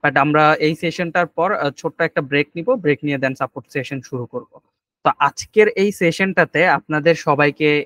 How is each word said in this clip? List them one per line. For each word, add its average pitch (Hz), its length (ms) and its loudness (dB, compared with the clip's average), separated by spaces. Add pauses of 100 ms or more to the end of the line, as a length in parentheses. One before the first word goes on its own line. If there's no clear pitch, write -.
but 147 140 2
আমরা 147 260 2 (120)
এই 156 200 0
সেশনটার 170 520 -4
পর, 170 240 -4
আহ, 147 200 -2
ছোট্ট - 300 -10
একটা 160 200 -2
ব্রেক 143 320 -2
নিব, 170 220 -8
ব্রেক 151 280 -2
নিয়ে 143 140 -2
then 131 180 -2
সাপোর্ট 131 360 -8
সেশন 139 300 -8
শুরু 123 240 -10
করব। 117 260 -14 (540)
তো 151 40 4 (100)
আজকের 214 560 2
এই 196 160 2
সেশনটাতে 180 760 0
আপনাদের 156 480 2
সবাইকে 147 540 0 (160)